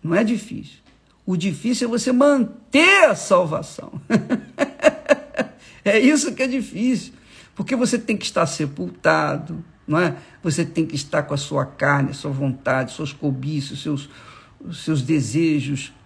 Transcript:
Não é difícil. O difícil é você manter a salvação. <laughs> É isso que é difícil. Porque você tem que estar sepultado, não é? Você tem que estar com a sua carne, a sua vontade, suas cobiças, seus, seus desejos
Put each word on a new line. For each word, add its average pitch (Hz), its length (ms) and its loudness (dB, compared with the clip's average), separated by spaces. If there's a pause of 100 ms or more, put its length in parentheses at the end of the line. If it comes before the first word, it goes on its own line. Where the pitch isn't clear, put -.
Não 165 100 -2
é 202 100 4
difícil. - 560 -4 (460)
O 185 100 0
difícil 196 520 -2
é - 20 -2
você 240 220 0
manter 285 920 4
a 233 100 4
salvação. - 800 0 (160)
<laughs> - 680 -2 (1120)
É 208 120 4
isso 294 340 4
que - 80 -4
é 262 60 0
difícil. 240 680 -2 (420)
Porque 208 200 -4
você 247 220 2
tem 233 200 -2
que - 80 -8
estar 170 200 0
sepultado, 151 1160 -2 (240)
não 151 100 0
é? 165 200 0 (260)
Você 165 220 0
tem 160 200 -2
que 151 100 -8
estar 147 280 -2
com 147 100 -6
a 143 40 -2
sua 139 280 -4
carne, 143 460 0
a - 20 -10
sua 147 180 -8
vontade, 135 600 -2
suas 147 220 -8
cobiças, 139 680 -4
seus, 143 300 -6 (640)
seus 156 280 -2
desejos 143 920 0 (120)